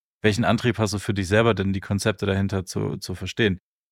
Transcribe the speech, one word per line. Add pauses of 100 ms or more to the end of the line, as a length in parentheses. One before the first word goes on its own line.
(220)
Welchen
Antrieb
hast
du
für
dich
selber
denn,
die
Konzepte
dahinter
zu,
zu
verstehen? (340)